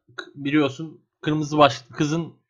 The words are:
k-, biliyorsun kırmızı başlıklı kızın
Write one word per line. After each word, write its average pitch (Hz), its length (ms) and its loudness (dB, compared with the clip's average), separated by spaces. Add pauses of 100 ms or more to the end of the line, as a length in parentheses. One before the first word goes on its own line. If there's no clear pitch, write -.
(180)
k-, - 80 -14 (100)
biliyorsun 143 680 -2 (200)
kırmızı 151 360 -2
başlıklı 139 380 2
kızın 160 380 -2 (160)